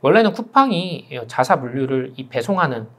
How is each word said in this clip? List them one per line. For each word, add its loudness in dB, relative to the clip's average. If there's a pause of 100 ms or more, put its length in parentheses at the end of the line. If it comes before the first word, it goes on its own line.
원래는 4
쿠팡이 0 (180)
자사 2
물류를 -4
이 -12
배송하는 -2 (100)